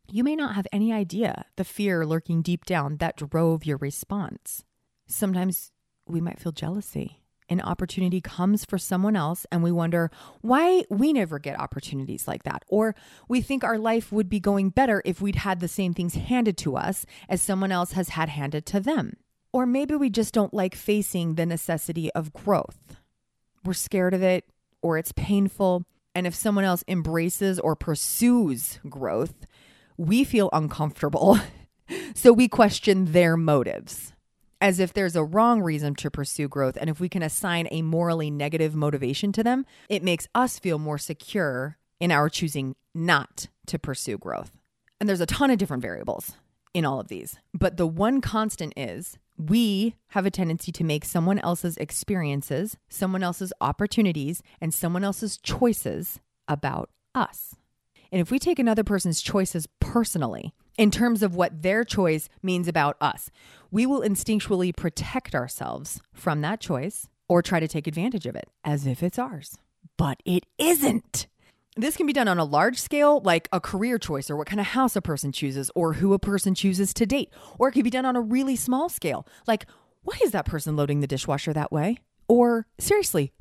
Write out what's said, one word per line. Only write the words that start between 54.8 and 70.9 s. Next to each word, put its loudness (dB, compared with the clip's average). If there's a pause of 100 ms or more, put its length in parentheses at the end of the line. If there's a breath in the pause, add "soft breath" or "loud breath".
else's -4
choices -2 (280)
about -4 (240)
us. -6 (560 soft breath)
And 2
if 0
we 2
take 0
another 2
person's 0
choices -2 (120)
personally, -2 (240)
in 6
terms 2
of 0
what 0
their 2
choice 0 (120)
means -2
about 2
us. -2 (420 soft breath)
We 2
will 2
instinctually 0
protect -6
ourselves -8 (120)
from -2
that -4
choice -6 (200)
or 6
try 0
to -2
take -6
advantage -4
of -8
it -12 (140)
as -2
if -2
it's -2
ours. -8 (400)
But -2
it 2 (120)
isn't. 2 (500)